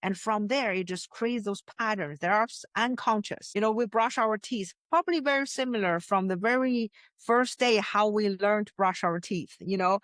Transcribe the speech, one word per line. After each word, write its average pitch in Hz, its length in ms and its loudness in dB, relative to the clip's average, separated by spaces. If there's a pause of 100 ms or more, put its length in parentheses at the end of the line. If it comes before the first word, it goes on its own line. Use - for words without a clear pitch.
And 185 160 -2
from 214 300 -2
there, 247 240 0
it 185 140 -2
just 180 240 -8
creates 233 340 -4
those 202 180 -6 (160)
patterns 185 420 -4
that 175 100 0
are 214 140 4
s-, - 200 -10 (120)
unconscious. 226 760 -2
You 208 60 -2
know, 220 120 2
we 226 140 0
brush 226 320 0
our 220 200 2
teeth, 202 340 -6 (180)
probably 339 300 2
very 277 260 2
similar 214 540 0
from 190 280 0
the 185 80 0
very 240 540 0 (280)
first 240 400 2
day 247 180 4
how 208 320 2
we 208 220 2
learn 208 360 2
to - 100 -20
brush 185 280 0
our 170 160 0
teeth, 175 400 -6
you 190 160 -4
know? 190 280 2